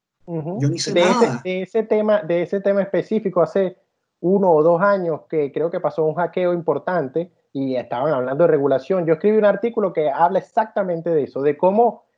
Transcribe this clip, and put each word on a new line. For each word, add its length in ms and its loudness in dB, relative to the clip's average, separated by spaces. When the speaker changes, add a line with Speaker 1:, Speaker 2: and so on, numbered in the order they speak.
Speaker 1:
Ujú. 320 -8
Speaker 2:
Yo 100 0
no 60 -2
hice 160 -6
Speaker 1:
De 100 2
ese, 240 4
Speaker 2:
nada. 180 -2
Speaker 1:
de 180 -6
ese 220 -2
tema, 400 0
de 180 -2
ese 180 -4
tema 220 0
específico, 640 -2
hace 340 -2
uno 280 2
o 140 4
dos 180 2
años 480 0
que 220 -2
creo 180 -2
que 100 -6
pasó 240 -2
un 120 0
hackeo 360 -2
importante 800 -2
y 220 -4
estaban 360 -4
hablando 320 0
de 60 6
regulación. 560 0
Yo 80 4
escribí 240 2
un 80 4
artículo 480 0
que 160 0
habla 300 2
exactamente 720 -4
de 140 2
eso, 180 -6
de 120 2
cómo 500 2